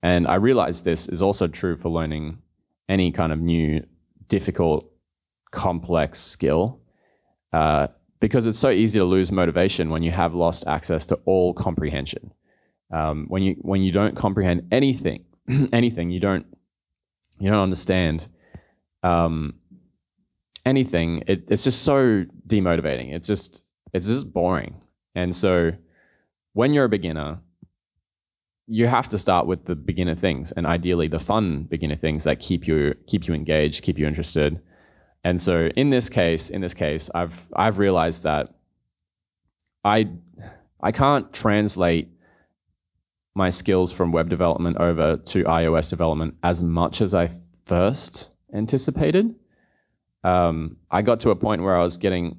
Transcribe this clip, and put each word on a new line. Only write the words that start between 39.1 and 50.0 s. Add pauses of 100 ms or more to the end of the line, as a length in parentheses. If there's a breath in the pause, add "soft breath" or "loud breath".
I, (760 loud breath)
I
can't
translate (1200 soft breath)
my
skills
from
web
development
over
to
I
O
S
development
as
much
as
I (340)
first (260)
anticipated. (920)